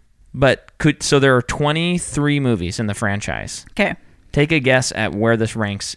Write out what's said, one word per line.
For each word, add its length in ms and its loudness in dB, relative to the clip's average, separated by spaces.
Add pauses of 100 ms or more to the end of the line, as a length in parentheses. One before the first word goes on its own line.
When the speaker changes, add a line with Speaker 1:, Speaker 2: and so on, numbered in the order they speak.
(320)
Speaker 1:
but 460 2
could, 240 0
so 160 2
there 180 6
are 60 2
twenty-three 1000 -2
movies 380 -2
in 80 -2
the 80 -2
franchise. 800 -6
Speaker 2:
'Kay. 220 -2 (340)
Speaker 1:
Take 220 2
a 80 2
guess 320 2
at 220 -4
where 220 2
this 200 -2
ranks 400 -6